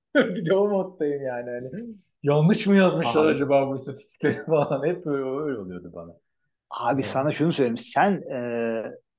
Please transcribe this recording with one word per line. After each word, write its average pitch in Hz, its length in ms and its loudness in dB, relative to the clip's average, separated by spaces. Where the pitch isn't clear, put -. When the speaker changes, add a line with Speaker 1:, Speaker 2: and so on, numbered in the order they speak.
Speaker 1:
<laughs> - 0 -
Bir 214 300 2
de 185 100 4
o 202 120 4
moddayım 180 560 -2
yani. 123 260 -6
Hani 127 360 -10
yanlış 151 440 4
mı 202 80 6
yazmışlar 156 500 4
Speaker 2:
Abi. 156 60 4
Speaker 1:
acaba 139 380 2
bu 135 60 -4
istatistikleri - 720 -4
<laughs> - 0 -
falan? 147 420 0
Hep 180 180 -4
böyle, 143 180 -2
öyle 131 360 -4
oluyordu 90 360 -12
bana. 85 160 -14
Speaker 2:
Abi 127 320 -2
Speaker 1:
Evet. 127 40 -2
Speaker 2:
sana 135 260 -2
şunu 165 220 0
söyleyeyim. 120 240 0
Sen, - 360 2
e, 117 760 -4